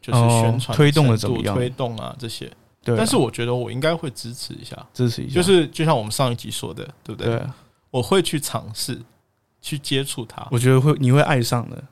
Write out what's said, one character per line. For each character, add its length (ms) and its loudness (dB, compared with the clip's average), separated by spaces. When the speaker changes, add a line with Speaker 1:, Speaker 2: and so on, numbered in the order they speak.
Speaker 1:
就 120 -8
是 60 4
宣 400 4
传 0 -
的 0 -
程 80 -4
度， 60 -6
Speaker 2:
哦， 40 -4
推 160 6
动 160 6
的 80 6
怎 140 -2
么 100 -2
样？ 140 -2
Speaker 1:
推 160 -2
动 260 -6
啊 220 -10
这 100 -12
些。 220 -12
Speaker 2:
对 100 0
啊。 40 0
Speaker 1:
但 80 2
是 100 2
我 140 2
觉 160 -6
得 80 -2
我 160 -4
应 100 -6
该 140 0
会 160 -8
支 240 -12
持 200 -12
一 100 -16
下。 120 -14
Speaker 2:
支 160 0
持 140 -4
一 60 -6
下。 80 -2
Speaker 1:
就 60 2
是， 260 6
就 160 -4
像 120 4
我 60 -2
们 80 -8
上 220 0
一 20 -2
集 160 -10
说 240 -8
的， 100 -12
对 100 -10
不 80 -10
对？ 100 0
Speaker 2:
对 60 0
啊。 160 -8
Speaker 1:
我 100 0
会 180 2
去 200 -2
尝 340 -6
试， 260 -8
去 160 -8
接 260 -2
触 220 -8
它。 240 -16
Speaker 2:
我 80 0
觉 120 4
得 100 6
会， 180 4
你 140 4
会 100 6
爱 180 2
上 300 -2
的。 220 -14